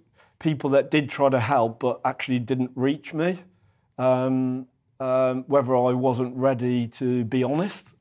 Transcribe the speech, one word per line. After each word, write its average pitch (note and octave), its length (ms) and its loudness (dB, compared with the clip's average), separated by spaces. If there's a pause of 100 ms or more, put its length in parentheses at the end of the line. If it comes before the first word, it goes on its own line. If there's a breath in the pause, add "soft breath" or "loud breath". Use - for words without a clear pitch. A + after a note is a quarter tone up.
(400 soft breath)
people D3+ 320 0
that C#3 180 2
did D3+ 200 2
try C#3 200 2
to C3 100 2
help A2+ 420 0
but B2 240 -2
actually B2+ 340 -2
didn't B2+ 360 -2
reach C#3 380 -4
me. F3 260 -2 (580)
Um, C3 680 0 (320)
um, B2+ 480 0
whether C3 280 2
I B2 180 4
wasn't B2+ 440 -2
ready B2 500 0
to B2 380 -2
be B2+ 180 0
honest, D3+ 580 -4